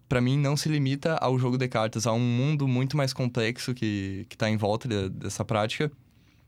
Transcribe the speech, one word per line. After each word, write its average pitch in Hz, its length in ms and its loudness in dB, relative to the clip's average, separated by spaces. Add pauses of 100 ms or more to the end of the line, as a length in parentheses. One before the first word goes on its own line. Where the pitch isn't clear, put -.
pra 127 100 2
mim, 123 160 4
não 143 220 2
se 151 100 -2
limita 143 500 0
ao 131 200 2
jogo 127 220 2
de 127 80 0
cartas, 110 400 0
há 113 40 2
um 113 80 2
mundo 131 480 2
muito 131 300 0
mais 135 160 0
complexo 120 580 -2
que, 98 560 -2
que - 80 -18
tá 110 140 0
em 110 80 2
volta 107 300 0
de, 101 220 0
dessa - 360 -6
prática. 117 460 0 (560)